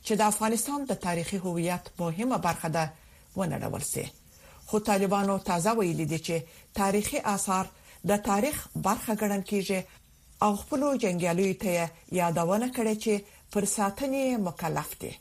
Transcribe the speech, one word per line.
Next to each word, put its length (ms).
چې 160
د 20
افغانستان 580
د 140
تاریخي 400
هویت 400
مهمه 460
برخه 280
ده، 100
ونړول 560
سي. 120
خو 120
طالبانو 500
تازه 400
ویلي 320
دي 80
چې 180
تاریخي 420
آثار 360
د 160
تاریخ 300
برخه 260
ګڼل 360
کیږي 300
او 120
خپلو 360
جنګیالیو 580
ته 140
یې 100
یادونه 560
کړې 180
چې 100
پر 120
ساتنې 640
مکلف 520
دي. 200